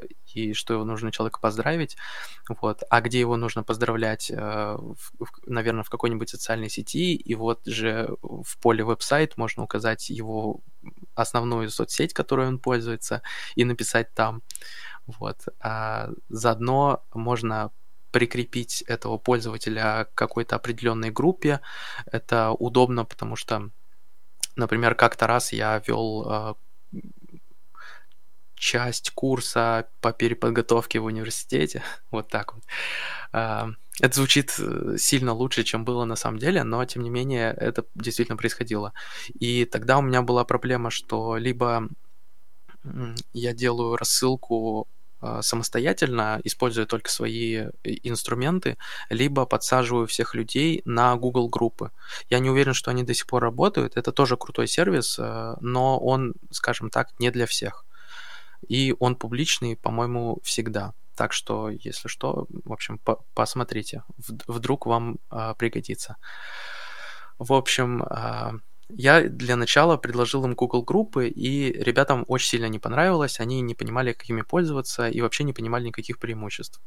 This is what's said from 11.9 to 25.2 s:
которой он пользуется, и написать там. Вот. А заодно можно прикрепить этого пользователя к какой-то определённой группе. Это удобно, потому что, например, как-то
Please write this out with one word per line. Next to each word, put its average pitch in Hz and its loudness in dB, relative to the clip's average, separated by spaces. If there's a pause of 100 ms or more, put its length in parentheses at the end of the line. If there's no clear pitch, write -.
которой 131 2
он 131 0
пользуется, 117 0 (340)
и 123 6
написать 117 0
там. 113 2 (640)
Вот. - -6 (120)
А 110 -4 (200)
заодно 120 2 (100)
можно 113 -2 (400)
прикрепить 120 0
этого 110 -2
пользователя 110 0
к - -10
какой-то 113 0
определённой 113 0
группе. 147 2 (520)
Это 113 2
удобно, 120 4
потому 110 -6
что, 107 -4 (840)
например, 117 4
как-то 117 6